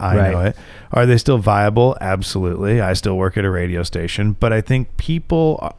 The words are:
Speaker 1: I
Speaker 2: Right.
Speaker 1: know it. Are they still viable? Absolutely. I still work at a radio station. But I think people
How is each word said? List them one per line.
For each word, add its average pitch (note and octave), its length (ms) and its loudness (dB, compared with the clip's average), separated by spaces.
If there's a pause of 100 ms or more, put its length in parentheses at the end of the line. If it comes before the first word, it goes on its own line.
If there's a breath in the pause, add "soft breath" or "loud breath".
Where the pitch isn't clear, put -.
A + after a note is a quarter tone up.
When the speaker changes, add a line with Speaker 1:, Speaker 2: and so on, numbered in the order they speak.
Speaker 1:
I F#2+ 160 2
Speaker 2:
Right. G2 160 4
Speaker 1:
know F2+ 80 0
it. G2+ 160 0 (360 loud breath)
Are A#2+ 140 4
they B2 100 6
still B2+ 220 2
viable? G#2 640 2
Absolutely. F#2+ 800 -2
I F#2 140 0
still F#2+ 220 -2
work F#2 200 0
at G#2 80 -2
a F#2+ 60 0
radio F2 340 -2
station. F2+ 480 -4
But A2+ 200 0
I A2 80 0
think B2+ 360 -2
people D#3+ 840 -2